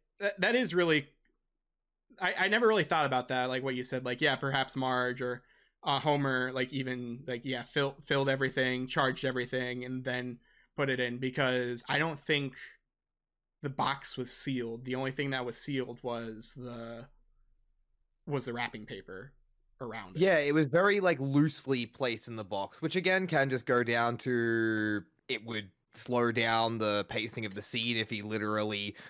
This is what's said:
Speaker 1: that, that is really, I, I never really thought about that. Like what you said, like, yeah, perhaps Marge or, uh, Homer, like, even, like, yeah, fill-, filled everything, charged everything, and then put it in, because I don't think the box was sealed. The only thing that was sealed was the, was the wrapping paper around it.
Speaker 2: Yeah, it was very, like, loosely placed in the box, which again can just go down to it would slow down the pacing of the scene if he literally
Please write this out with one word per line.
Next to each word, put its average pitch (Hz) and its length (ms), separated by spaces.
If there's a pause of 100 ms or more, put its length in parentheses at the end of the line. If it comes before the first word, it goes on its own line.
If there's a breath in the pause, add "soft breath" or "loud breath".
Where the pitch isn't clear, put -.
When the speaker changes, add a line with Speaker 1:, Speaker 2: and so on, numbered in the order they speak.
(200)
Speaker 1:
that, 202 200
that 214 140
is 247 200
really, 165 340 (1120)
I, 190 200
I 190 80
never 240 200
really 208 160
thought 156 220
about 131 220
that. 127 200
Like 127 160
what 131 100
you 127 80
said, 127 220
like, 123 160
yeah, 143 160
perhaps 135 400
Marge 127 460
or, 123 200 (400 soft breath)
uh, 139 180
Homer, 135 520
like, 131 200
even, 127 540
like, 120 180
yeah, 127 180
fill-, 139 400
filled 139 260
everything, 127 580
charged 131 380
everything, 123 600
and 127 200
then 123 340 (380 soft breath)
put 139 140
it 127 100
in, 123 180
because 127 680
I 143 100
don't 156 220
think 143 340 (1080)
the 143 80
box 139 460
was 123 160
sealed. 120 520
The 127 120
only 131 160
thing 139 180
that 127 140
was 120 120
sealed 123 460
was 117 540
the, 120 500 (1200)
was 139 180
the 127 80
wrapping 117 340
paper 95 460 (480)
around 110 360
it. 156 60
Speaker 2:
Yeah, 185 160
it 143 140
was 156 140
very, 196 340
like, 170 200
loosely 139 680
placed 120 420
in 117 80
the 110 80
box, 98 380
which 160 140
again 185 300
can 139 240
just 127 160
go 123 160
down 117 360
to 113 840 (260)
it 113 160
would 110 240 (260)
slow 120 360
down 113 480
the 104 300
pacing 113 360
of 98 100
the 101 80
scene 117 340
if 110 120
he 104 140
literally 107 720 (160 loud breath)